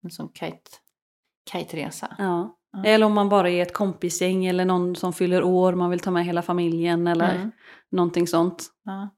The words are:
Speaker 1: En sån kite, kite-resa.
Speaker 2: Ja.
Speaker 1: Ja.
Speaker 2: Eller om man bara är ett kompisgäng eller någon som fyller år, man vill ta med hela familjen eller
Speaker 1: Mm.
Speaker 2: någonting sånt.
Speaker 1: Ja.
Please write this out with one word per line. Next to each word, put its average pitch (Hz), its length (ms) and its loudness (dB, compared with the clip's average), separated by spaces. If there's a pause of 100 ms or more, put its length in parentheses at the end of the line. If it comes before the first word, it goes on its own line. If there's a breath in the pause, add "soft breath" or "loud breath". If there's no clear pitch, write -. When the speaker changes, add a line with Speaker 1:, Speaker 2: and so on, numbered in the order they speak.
Speaker 1:
En 175 60 -12
sån - 240 -14
kite, - 360 -14 (800)
kite-resa. 165 680 -10
Speaker 2:
Ja. 190 360 -2 (180)
Speaker 1:
Ja. 196 120 -8
Speaker 2:
Eller 214 220 6
om 208 80 4
man 202 140 4
bara 190 220 4
är 175 120 2
ett 180 120 -4
kompisgäng 185 720 -2
eller 180 180 0
någon 180 320 0
som 180 160 -4
fyller 180 300 0
år, 180 320 4
man 175 160 0
vill 175 100 -2
ta 190 100 -4
med 175 140 2
hela 170 180 -2
familjen 170 640 0
eller 170 280 2
Speaker 1:
Mm. 190 160 -6 (400 loud breath)
Speaker 2:
någonting 175 360 0
sånt. 170 400 0 (180)
Speaker 1:
Ja. 196 340 -10